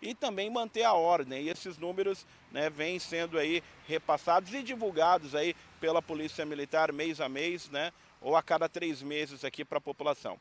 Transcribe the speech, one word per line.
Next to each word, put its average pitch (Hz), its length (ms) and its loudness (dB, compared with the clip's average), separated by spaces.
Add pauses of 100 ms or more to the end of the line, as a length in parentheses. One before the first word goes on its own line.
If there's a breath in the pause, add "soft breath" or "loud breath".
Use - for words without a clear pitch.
e 226 140 -8
também 214 360 -4
manter 233 340 0
a 220 100 6
ordem. 151 500 2
E 160 60 -2
esses 175 260 -8
números, 185 500 -2 (240 loud breath)
né, 151 200 -2
vêm 160 280 -4
sendo 165 400 -2
aí 160 240 0 (240 loud breath)
repassados 170 680 2
e 277 80 -4
divulgados 180 720 2
aí 160 200 0 (240 loud breath)
pela 160 220 2
Polícia 156 460 -6
Militar 151 460 0
mês 151 280 -4
a 139 80 -2
mês, 160 400 -4
né, 147 240 -4 (300 soft breath)
ou 143 140 2
a 160 60 6
cada 165 260 2
três 165 320 -4
meses 143 460 -6
aqui 143 180 -8
pra 147 160 -2
população. 139 600 -4